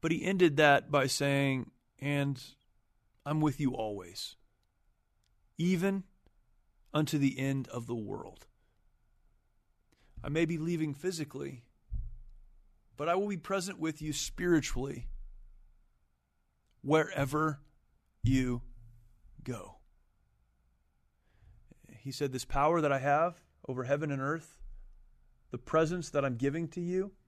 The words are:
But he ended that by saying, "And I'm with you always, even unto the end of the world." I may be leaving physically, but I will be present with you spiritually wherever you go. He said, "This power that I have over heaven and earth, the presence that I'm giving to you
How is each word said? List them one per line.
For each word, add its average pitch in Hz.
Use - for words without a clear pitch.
But 165
he -
ended 175
that 147
by 135
saying, 139
"And 143
I'm 151
with 147
you 131
always, 101
even 185
unto 156
the 139
end 135
of 117
the 117
world." 101
I 143
may 156
be 165
leaving 160
physically, 143
but 151
I 175
will 202
be 202
present 185
with 156
you 151
spiritually 143
wherever 147
you 127
go. 110
He 135
said, 139
"This 127
power 156
that 147
I 135
have 151
over 127
heaven 143
and 135
earth, 156
the 127
presence 165
that 143
I'm 127
giving 143
to 175
you 185